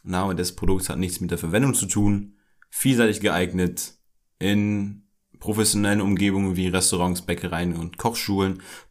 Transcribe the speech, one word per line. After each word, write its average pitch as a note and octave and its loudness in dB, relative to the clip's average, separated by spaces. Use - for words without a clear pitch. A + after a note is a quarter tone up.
Name F#2 -2
des F2 -4
Produkts - 2
hat D#2+ -2
nichts F2+ -2
mit F2 -4
der E2+ 0
Verwendung A2+ 2
zu - 0
tun. G2+ 0
Vielseitig A#2 2
geeignet F2+ 0
in G#2 -2
professionellen G#2 0
Umgebungen G2 2
wie F#2 0
Restaurants, F2+ 0
Bäckereien F2 -4
und E2+ -8
Kochschulen. G2 -2